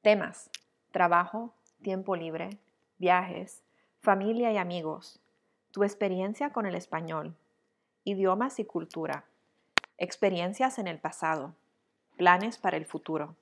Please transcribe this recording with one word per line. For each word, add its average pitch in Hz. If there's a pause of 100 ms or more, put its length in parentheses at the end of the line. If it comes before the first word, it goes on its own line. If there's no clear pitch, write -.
Temas: - (420)
trabajo, 180 (300)
tiempo 190
libre, 165 (400)
viajes, 180 (380)
familia 214
y 214
amigos, 175 (500)
tu 202
experiencia 202
con 220
el 185
español, 160 (680)
idiomas 196
y 214
cultura, 160 (760)
experiencias 190
en 202
el 165
pasado, 160 (640)
planes 185
para 175
el 160
futuro. 156